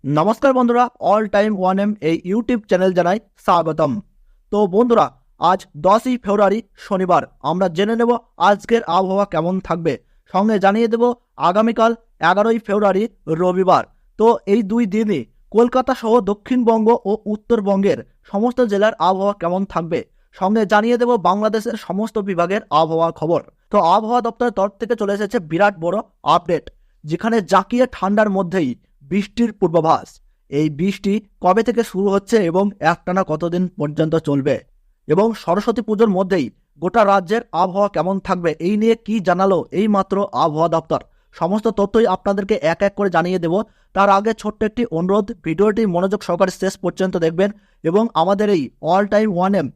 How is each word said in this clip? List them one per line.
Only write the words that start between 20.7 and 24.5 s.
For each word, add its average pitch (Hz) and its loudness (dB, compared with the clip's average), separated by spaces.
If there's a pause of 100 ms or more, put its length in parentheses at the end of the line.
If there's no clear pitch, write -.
দেব 240 0 (180)
বাংলাদেশের 214 -2 (100)
সমস্ত 214 -6 (120)
বিভাগের 185 -2 (180)
আবহাওয়া 165 0 (100)
খবর। 156 0 (300)
তো 208 0 (180)
আবহাওয়া 226 0
দপ্তরের 233 -4